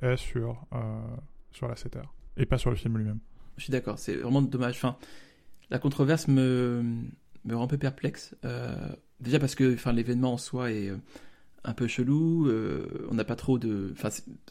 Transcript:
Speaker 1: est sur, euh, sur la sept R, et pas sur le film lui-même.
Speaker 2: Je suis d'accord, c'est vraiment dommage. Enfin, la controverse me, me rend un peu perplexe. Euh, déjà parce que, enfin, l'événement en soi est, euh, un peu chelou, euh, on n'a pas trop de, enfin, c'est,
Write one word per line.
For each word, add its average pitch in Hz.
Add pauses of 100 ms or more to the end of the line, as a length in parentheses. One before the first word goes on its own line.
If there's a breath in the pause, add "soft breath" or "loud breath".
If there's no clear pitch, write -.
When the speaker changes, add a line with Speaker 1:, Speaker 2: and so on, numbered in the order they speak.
Speaker 1:
est 127
sur, 117
euh, 127 (720)
sur 123
la 117
sept -
R, 131 (240)
et -
pas 127
sur 123
le 107
film 113
lui-même. 107 (380 soft breath)
Speaker 2:
Je -
suis -
d'accord, 120
c'est -
vraiment 131
dommage. 127
Enfin, 127 (760 loud breath)
la 127
controverse 147
me, 123 (600)
me 113
rend 117
un 127
peu 143
perplexe. - (100)
Euh, 123 (460)
déjà 135
parce 135
que, 131
enfin, 120
l'événement 123
en 123
soi 127
est, 104
euh, 95 (680 loud breath)
un 117
peu 120
chelou, 151
euh, 110
on -
n'a 110
pas 117
trop 127
de, 104
enfin, 104
c'est, - (260)